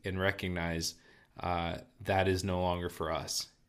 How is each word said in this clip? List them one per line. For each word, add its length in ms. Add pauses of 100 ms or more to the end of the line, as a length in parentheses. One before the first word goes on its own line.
and 120
recognize, 800 (460)
uh, 340 (300)
that 240
is 160
no 160
longer 260
for 240
us, 360 (220)